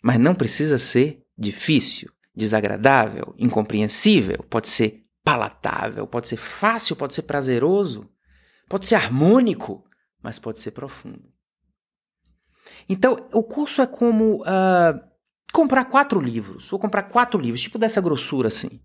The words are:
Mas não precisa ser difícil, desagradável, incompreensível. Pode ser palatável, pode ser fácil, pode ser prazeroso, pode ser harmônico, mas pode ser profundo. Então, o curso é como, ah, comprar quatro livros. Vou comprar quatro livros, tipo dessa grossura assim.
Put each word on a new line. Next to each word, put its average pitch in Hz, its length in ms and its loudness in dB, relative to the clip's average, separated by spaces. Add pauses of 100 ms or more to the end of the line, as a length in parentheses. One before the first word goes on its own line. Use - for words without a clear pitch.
Mas 123 160 2
não 147 160 6
precisa 147 440 0
ser 135 440 0 (140)
difícil, - 720 -2 (240)
desagradável, 107 1040 2
incompreensível. 107 1080 2
Pode 113 200 -4
ser - 340 -2 (220)
palatável, 110 800 -4
pode - 220 -6
ser 117 80 -6
fácil, 220 600 -2
pode 139 180 -8
ser 160 80 -6
prazeroso, 139 880 -2 (600)
pode 196 180 -4
ser 226 100 4
harmônico, 160 880 2 (360)
mas 117 180 -12
pode 110 200 -12
ser - 140 -12
profundo. - 500 -16 (1700)
Então, 190 440 0
o 208 100 2
curso 285 380 -6
é 254 60 4
como, 220 580 0
ah, 180 560 2 (520)
comprar 262 320 2
quatro 262 360 2
livros. 113 480 -8
Vou 196 100 -6
comprar 202 260 -2
quatro 240 360 0
livros, 123 200 -4
tipo - 180 -10
dessa 220 220 0
grossura 143 480 -2
assim. - 360 -6